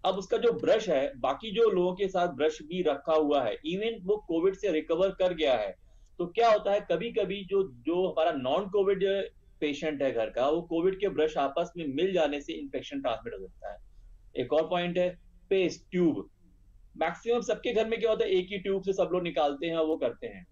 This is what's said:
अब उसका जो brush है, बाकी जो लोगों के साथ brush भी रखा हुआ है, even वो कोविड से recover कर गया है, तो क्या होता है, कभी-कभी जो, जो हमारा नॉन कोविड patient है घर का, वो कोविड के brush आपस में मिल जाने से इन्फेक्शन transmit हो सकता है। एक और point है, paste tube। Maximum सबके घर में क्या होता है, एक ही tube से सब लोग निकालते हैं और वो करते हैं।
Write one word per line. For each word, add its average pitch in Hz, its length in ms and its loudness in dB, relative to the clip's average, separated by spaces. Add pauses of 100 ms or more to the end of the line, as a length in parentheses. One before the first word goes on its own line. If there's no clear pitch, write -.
अब 190 100 2
उसका 202 220 -2
जो 233 160 4
brush 190 360 2
है, 139 300 0
बाकी 139 320 -2
जो 226 180 4
लोगों 180 260 2
के 196 120 -2
साथ 175 200 0
brush 151 340 0
भी 175 200 -6
रखा 156 320 0
हुआ 147 300 4
है, 107 140 -2 (120)
even 202 360 -4
वो 214 220 -2
कोविड 180 280 2
से 196 160 -2
recover 160 380 0
कर 185 240 0
गया 147 240 2
है, 101 260 -6 (340)
तो 175 100 -2
क्या 226 240 4
होता 202 200 4
है, 208 80 2
कभी-कभी 202 640 -2
जो, 190 260 0
जो 175 360 0
हमारा 165 240 2
नॉन 151 380 -2
कोविड 196 360 2 (540)
patient 147 420 -2
है 135 100 2
घर 113 180 0
का, 127 200 0
वो 170 120 0
कोविड 170 380 0
के 202 100 0
brush 156 280 0
आपस 151 400 -2
में 160 100 -6
मिल 170 260 -2
जाने 147 280 2
से 160 120 -10
इन्फेक्शन 139 480 -8
transmit 117 320 -4
हो 95 140 -12
सकता 101 260 -16
है। - 40 -16 (600)
एक 131 160 -2
और 156 160 2
point 175 280 0
है, 180 220 0 (300)
paste 190 420 0
tube। 175 380 2 (680)
Maximum 226 440 -2
सबके 214 320 -2
घर 220 140 2
में 220 120 -2
क्या 220 100 2
होता 196 160 2
है, - 60 0
एक 180 200 2
ही 202 60 -6
tube 196 260 -2
से 196 100 -2
सब 180 180 2
लोग 180 120 0
निकालते 151 440 0
हैं 165 80 -2
और 160 100 2
वो 160 120 0
करते 120 300 -4
हैं। 95 240 -14